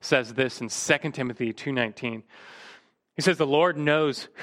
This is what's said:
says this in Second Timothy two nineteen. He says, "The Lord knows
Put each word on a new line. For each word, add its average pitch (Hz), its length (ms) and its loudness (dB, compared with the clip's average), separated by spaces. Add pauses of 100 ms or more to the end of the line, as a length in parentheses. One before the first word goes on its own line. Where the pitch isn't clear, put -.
says 120 340 0
this 127 260 -2
in 117 80 -6
Second 147 440 -2
Timothy 123 400 -4
two 139 200 -6
nineteen. 117 500 -4 (960)
He 156 60 -6
says, 180 160 4
"The 156 80 2
Lord 156 300 4
knows 147 520 2 (140)